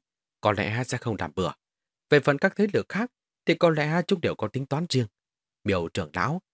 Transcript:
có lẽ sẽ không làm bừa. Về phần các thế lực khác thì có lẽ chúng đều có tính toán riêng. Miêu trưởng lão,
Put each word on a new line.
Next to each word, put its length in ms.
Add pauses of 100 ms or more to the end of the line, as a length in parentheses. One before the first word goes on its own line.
(420)
có 100
lẽ 320
sẽ 140
không 220
làm 160
bừa. 160 (580)
Về 100
phần 180
các 180
thế 180
lực 160
khác 220 (340)
thì 100
có 140
lẽ 380
chúng 140
đều 140
có 120
tính 180
toán 240
riêng. 180 (560)
Miêu 260
trưởng 240
lão, 280 (120)